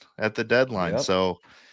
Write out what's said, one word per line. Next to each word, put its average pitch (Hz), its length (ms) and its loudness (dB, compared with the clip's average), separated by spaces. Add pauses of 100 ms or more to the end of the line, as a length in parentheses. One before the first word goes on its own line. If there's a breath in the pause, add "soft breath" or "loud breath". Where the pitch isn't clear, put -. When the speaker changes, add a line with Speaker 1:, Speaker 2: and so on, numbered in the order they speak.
(180)
Speaker 1:
at 107 160 -2
the 117 100 -2
deadline. 113 500 0
Speaker 2:
Yep. - 80 -2
Speaker 1:
So 92 380 0 (320 soft breath)